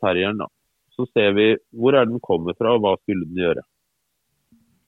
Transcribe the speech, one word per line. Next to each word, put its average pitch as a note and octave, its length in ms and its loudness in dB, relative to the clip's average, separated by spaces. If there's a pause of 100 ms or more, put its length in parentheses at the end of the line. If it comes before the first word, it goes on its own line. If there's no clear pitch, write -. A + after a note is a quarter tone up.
terrieren G2 400 -2
da. D#2 80 -8 (500)
Så B2+ 140 -4
ser G#2 240 2
vi, G#2+ 140 4 (260)
hvor B2 180 2
er B2+ 140 4
den A#2 160 -6
kommer E2+ 320 -4
fra, A2+ 180 0
og A2+ 80 0
hva F#2+ 140 0
skulle F2+ 320 -6
den F2 160 -4
gjøre? E2 180 -2 (1300)